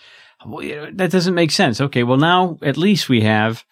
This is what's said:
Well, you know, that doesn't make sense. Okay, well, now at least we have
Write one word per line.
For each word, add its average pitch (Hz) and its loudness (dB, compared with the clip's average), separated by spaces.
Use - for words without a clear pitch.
Well, 139 -14
you - -10
know, 147 -14
that 190 -2
doesn't 180 0
make 170 2
sense. 139 0
Okay, 135 0
well, 127 2
now 175 2
at 139 -2
least 185 0
we 120 4
have 110 0